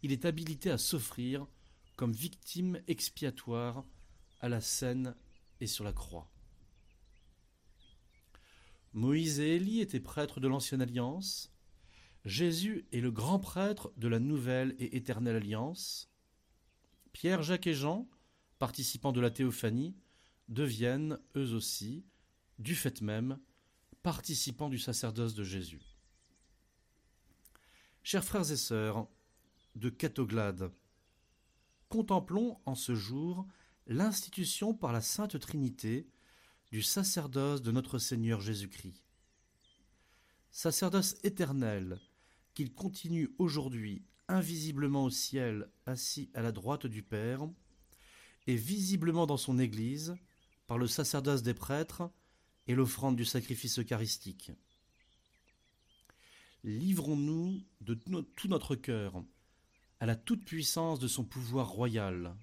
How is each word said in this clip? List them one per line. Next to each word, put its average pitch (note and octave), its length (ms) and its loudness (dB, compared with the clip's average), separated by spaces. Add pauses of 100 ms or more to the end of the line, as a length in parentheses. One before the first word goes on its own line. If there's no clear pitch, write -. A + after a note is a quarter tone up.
il C#3 120 2
est C3 100 0
habilité D#3+ 480 0
à C3 60 2
s'offrir C3 680 0 (520)
comme A#2+ 160 2
victime F3 760 -2
expiatoire B2 960 -2 (560)
à A#2+ 80 -4
la A#2 140 0
scène B2+ 520 0 (460)
et A2+ 80 -4
sur - 160 -4
la G2+ 100 -2
croix. - 380 -8 (2500)
Moïse C#3+ 480 4
et D#3 140 4
Élie G#3 260 2
étaient - 180 0
prêtres - 400 -4
de C3 80 4
l'ancienne C3 340 2
alliance. B2+ 720 -2 (680)
Jésus E3+ 680 0
est A#2+ 100 0
le B2 100 2
grand B2+ 280 4
prêtre G3 580 -2
de A#2 100 0
la A2+ 120 4
nouvelle C3 600 2
et - 160 -4
éternelle A#2+ 400 0
alliance. A2 720 -4 (1040)
Pierre, E3+ 300 2
Jacques F3+ 240 2
et E3 60 4
Jean, D#3 360 0 (520)
participants C3 500 -2
de B2 100 4
la A#2+ 100 6
théophanie, B2+ 680 0 (500)
deviennent, B2+ 680 0 (180)
eux B2+ 200 0
aussi, A2+ 500 -4 (540)
du C3 160 -2
fait C3 260 -2
même, A2+ 380 0 (640)
participants D3 680 -2
du C3 80 -2
sacerdoce A2+ 560 -2
de G#2 100 -4
Jésus. F2+ 380 -6 (2250)
Chers G3 200 2
frères F3+ 280 2
et D3 40 0
sœurs G#2+ 520 0 (680)
de A#2 160 -2
Catoglade, G#2 840 0 (1160)
contemplons G#3+ 760 2
en C3 80 0
ce B2+ 180 -2
jour D3+ 540 -2 (400)
l'institution G3+ 880 0
par C3 180 -2
la A2+ 80 2
Sainte G3+ 380 -2
Trinité B2+ 680 -2 (640)
du G#2+ 120 -2
sacerdoce C#3+ 800 0
de A2+ 80 2
notre B2+ 260 2
Seigneur A2+ 440 0
Jésus-Christ. G2 600 -6 (1500)
Sacerdoce F#3 720 2
éternel, A#2+ 760 0 (540)
qu'il C3 220 -4
continue E3+ 640 -2
aujourd'hui C3 640 0 (220)
invisiblement D3+ 800 2
au B2+ 40 4
ciel, A#2+ 580 -2 (200)
assis C3 480 -4
à A2+ 80 -2
la A#2 80 0
droite A2+ 340 -4
du G#2+ 160 -4
Père, A#2+ 480 -4 (1000)
et B2+ 80 4
visiblement E3+ 720 2
dans C#3+ 100 2
son B2+ 220 2
Église, B2+ 560 0 (520)
par A#2 100 0
le B2 100 2
sacerdoce C#3 560 2
des A#2+ 100 2
prêtres D#3+ 560 -2 (580)
et B2 80 2
l'offrande C3 400 4
du A#2 100 2
sacrifice B2 540 -2
eucharistique. A2 720 -4 (2000)
Livrons-nous D#3+ 1000 2 (180)
de A2+ 260 -2
no-, F3+ 140 -2
tout - 260 -8
notre D#3 280 2
cœur G2+ 480 -4 (760)
à A#2 60 -2
la A2+ 100 4
toute-puissance D#3+ 840 0
de B2+ 80 0
son A#2+ 160 0
pouvoir B2 460 -2
royal. G2 720 0